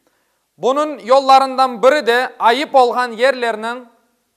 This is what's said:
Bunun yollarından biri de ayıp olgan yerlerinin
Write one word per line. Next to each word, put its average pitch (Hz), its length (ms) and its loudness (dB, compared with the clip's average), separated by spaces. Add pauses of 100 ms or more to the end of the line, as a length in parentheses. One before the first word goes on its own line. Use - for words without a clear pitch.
(580)
Bunun 269 420 -4
yollarından 262 840 2
biri 262 240 2
de 240 320 -2
ayıp 240 360 0
olgan 247 360 0
yerlerinin 240 760 -4 (500)